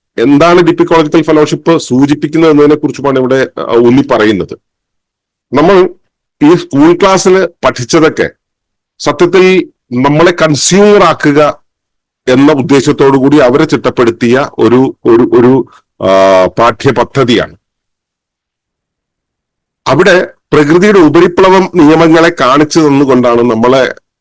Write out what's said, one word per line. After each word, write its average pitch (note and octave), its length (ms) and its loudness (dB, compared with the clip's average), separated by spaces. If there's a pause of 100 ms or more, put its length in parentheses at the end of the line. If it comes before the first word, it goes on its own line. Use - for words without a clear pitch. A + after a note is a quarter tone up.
(180)
എന്താണ് D3+ 440 2
ഡീപ് E3 200 0
ഇക്കോളജിക്കൽ E3 400 0
ഫെലോഷിപ്പ് D3+ 560 0
സൂചിപ്പിക്കുന്നത് D3 760 -2
എന്നതിനെ D3 240 2
കുറിച്ചുമാണ് C3+ 440 -4
ഇവിടെ, B2+ 280 -2 (100)
ആ, - 180 -6
ഊന്നി A#2+ 260 2
പറയുന്നത്. G#2+ 560 -2 (960)
നമ്മൾ F3+ 360 2 (560)
ഈ E3+ 100 4
സ്കൂൾ D#3 380 0
ക്ലാസ്സിൽ F#3+ 520 0
പഠിച്ചതൊക്കെ B2 840 -4 (680)
സത്യത്തിൽ F#3 680 0 (260)
നമ്മളെ D3 380 0
കൺസ്യൂമർ F3+ 720 0
ആക്കുക D3 580 -2 (640)
എന്ന C#3 240 2
ഉദ്ദേശത്തോടു C3+ 640 0
കൂടി C#3 200 0
അവരെ C#3+ 280 2
ചിട്ടപ്പെടുത്തിയ B2 840 -2 (100)
ഒരു, B2 360 0 (100)
ഒരു, A#2 280 2
ഒരു, B2 320 2 (380)
ആ, F#2+ 420 2
പാഠ്യപദ്ധതിയാണ്. A#2 1080 -2 (2250)
അവിടെ F3+ 400 0 (260)
പ്രകൃതിയുടെ F3 460 2
ഉപരിപ്ലവം F#3 760 2
നിയമങ്ങളെ E3 560 2 (100)
കാണിച്ചു C#3+ 380 0
തന്നുകൊണ്ടാണ് C3 600 0
നമ്മളെ B2 540 0 (260)